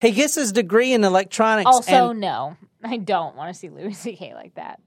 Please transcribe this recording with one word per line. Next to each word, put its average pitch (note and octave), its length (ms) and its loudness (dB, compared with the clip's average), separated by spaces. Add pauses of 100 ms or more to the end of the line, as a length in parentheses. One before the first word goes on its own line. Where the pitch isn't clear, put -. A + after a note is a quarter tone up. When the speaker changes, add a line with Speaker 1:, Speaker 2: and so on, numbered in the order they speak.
Speaker 1:
He A#3 120 4
gets C#4+ 240 0
his B3 160 -4
degree A3+ 400 0
in A3+ 100 2
electronics G3 640 2
Speaker 2:
Also, B3 440 4
Speaker 1:
and A3+ 100 -8
Speaker 2:
no. D3+ 360 -6 (280)
I A#3 140 -8
don't E3+ 360 -4
wanna E3 200 -14
see F3 160 -20
Louis D#3 220 -12
C G3 220 -12
K D#3 200 -18
like - 200 -20
that. - 320 -16